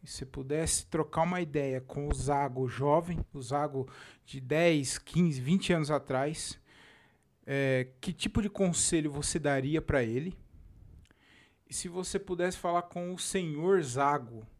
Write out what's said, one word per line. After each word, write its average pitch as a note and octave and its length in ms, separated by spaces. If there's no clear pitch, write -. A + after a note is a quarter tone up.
e - 40
você - 180
pudesse D3 600
trocar D#3 340
uma F3 200
ideia C#3 380
com C#3+ 280
o D3 60
Zago C3+ 540
jovem, D3 520
o C#3+ 80
Zago C3+ 480
de C3+ 160
dez, D3+ 560
quinze, D#3+ 420
vinte E3 320
anos D3+ 200
atrás, C#3+ 680
é, C3+ 420
que F#3+ 100
tipo - 300
de G3+ 80
conselho E3 600
você D3 260
daria D3 420
pra C#3+ 240
ele? C3 320
E - 40
se - 140
você F3+ 300
pudesse F3+ 400
falar F3 260
com F3 300
o F3 60
senhor F3+ 640
Zago B2+ 600